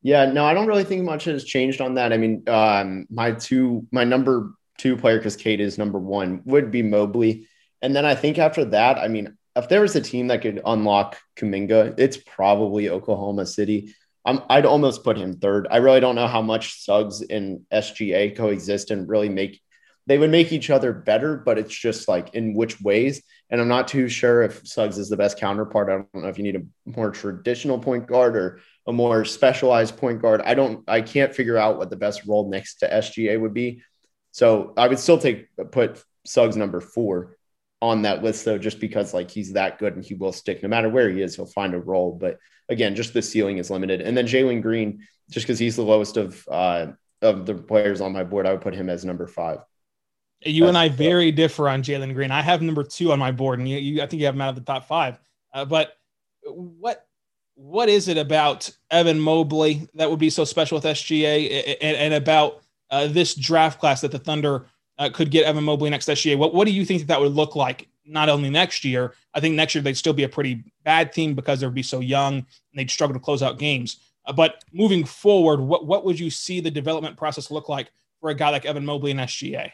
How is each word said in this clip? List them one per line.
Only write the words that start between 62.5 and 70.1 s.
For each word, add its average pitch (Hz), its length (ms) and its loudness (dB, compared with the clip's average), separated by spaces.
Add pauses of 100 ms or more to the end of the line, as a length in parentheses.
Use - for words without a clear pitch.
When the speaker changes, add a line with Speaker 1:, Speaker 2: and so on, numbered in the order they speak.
Speaker 2:
uh, 139 160 0
this 156 280 2
draft 160 460 2
class 139 200 2
that 139 120 -4
the 143 60 -8
Thunder, 147 480 -2 (320)
uh, 143 140 -2
could 151 180 0
get 156 140 4
Evan 151 200 0
Mobley 147 260 0
next 143 160 -4
to 151 60 0
S 139 80 -2
G 151 120 0
A? 139 40 2
What, 156 180 2
what 202 120 4
do 214 60 2
you 190 120 0
think 180 160 -2
that, 147 80 -10
that 139 120 2
would 143 120 2
look 151 220 0
like? 127 340 -4 (200)
Not 151 200 0
only 143 220 2
next 175 340 0
year, 123 300 -2 (200)
I 151 60 -2
think 160 160 0
next 156 180 0
year 151 80 0
they'd 139 140 -2
still - 160 -2